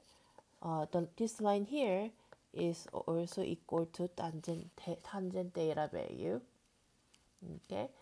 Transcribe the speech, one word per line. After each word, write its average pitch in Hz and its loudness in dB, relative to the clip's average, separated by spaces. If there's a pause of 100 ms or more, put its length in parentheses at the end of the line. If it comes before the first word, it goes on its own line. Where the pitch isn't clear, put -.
(640)
uh, 160 0
the, 170 4
this 226 0
line 202 6
here 226 2 (440)
is 170 0
also 170 0
equal 165 0
to 175 -4
tangent, 165 -4 (420)
tangent 185 -2
theta 156 2
value. 170 -2 (1300)
Okay, 208 -4 (140)